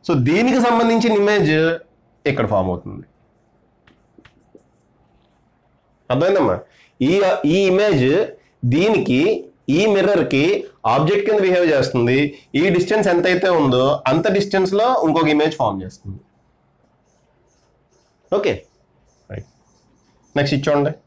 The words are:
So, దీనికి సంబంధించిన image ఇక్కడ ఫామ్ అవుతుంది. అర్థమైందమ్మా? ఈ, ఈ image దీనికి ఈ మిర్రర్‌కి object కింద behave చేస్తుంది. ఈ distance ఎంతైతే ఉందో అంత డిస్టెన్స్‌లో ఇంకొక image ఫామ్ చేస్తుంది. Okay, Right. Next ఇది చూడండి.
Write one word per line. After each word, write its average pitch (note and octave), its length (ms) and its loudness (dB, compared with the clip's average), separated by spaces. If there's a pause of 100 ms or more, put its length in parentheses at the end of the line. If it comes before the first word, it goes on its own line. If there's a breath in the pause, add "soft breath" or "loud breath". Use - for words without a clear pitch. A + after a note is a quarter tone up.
So, E3+ 80 0 (160)
దీనికి B3 380 2
సంబంధించిన A3+ 540 2
image G3+ 320 2 (800)
ఇక్కడ A#2 220 -2
ఫామ్ F#2 200 0
అవుతుంది. - 320 -14 (3000)
అర్థమైందమ్మా? D3 440 0 (540 soft breath)
ఈ, - 20 2 (420)
ఈ F#3+ 40 2 (140)
image F#3 360 2 (680 soft breath)
దీనికి D#3 460 0 (480)
ఈ D#3 180 2
మిర్రర్‌కి F3 580 0 (420 loud breath)
object D#3 400 0
కింద G#3+ 140 0
behave F3+ 260 0
చేస్తుంది. B2+ 520 0 (360 loud breath)
ఈ C#3+ 160 0
distance G3+ 380 0
ఎంతైతే F3+ 420 0
ఉందో C3+ 340 2 (220)
అంత D#3 220 0
డిస్టెన్స్‌లో G3 580 0 (160)
ఇంకొక D#3+ 260 0
image D3+ 280 0
ఫామ్ G#2 240 -2
చేస్తుంది. F#2+ 380 -16 (2250)
Okay, F#3+ 200 -2 (760)
Right. - 180 -14 (880)
Next C#3 200 0
ఇది C#3 80 -4
చూడండి. C#3+ 280 0 (140)